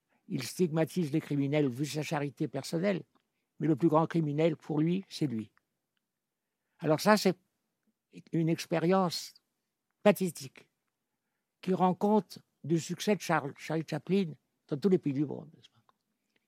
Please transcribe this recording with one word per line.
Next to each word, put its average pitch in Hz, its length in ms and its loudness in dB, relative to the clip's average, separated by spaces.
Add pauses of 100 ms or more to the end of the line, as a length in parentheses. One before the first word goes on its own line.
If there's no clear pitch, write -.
(280)
Il 147 160 -6
stigmatise 160 680 -2
les 151 100 0
criminels 143 480 0
vu 127 160 -4
sa 147 180 -6
charité 147 440 -4
personnelle, 165 560 -4 (560)
mais 147 80 -2
le 156 80 4
plus 165 140 4
grand 156 160 4
criminel 156 500 0
pour 151 240 -4
lui, 175 300 0
c'est - 180 -4
lui. 110 240 -6 (1300)
Alors 151 200 0
ça, 208 180 4
c'est 185 200 2 (960)
une 160 180 2
expérience 170 840 0 (680)
pathétique 180 680 0 (920)
qui 185 120 0
rend 180 200 4
compte 208 460 0 (240)
du 160 160 2
succès 180 360 -2
de 165 60 -8
Charles, 147 360 -2
Charlie 160 300 -6
Chaplin 170 460 -2 (340)
dans 151 100 -4
tous 196 120 2
les 185 80 4
pays 143 160 -2
du 143 120 0
monde, - 300 -10
n'est-ce - 140 -20
pas ? - 100 -20 (680)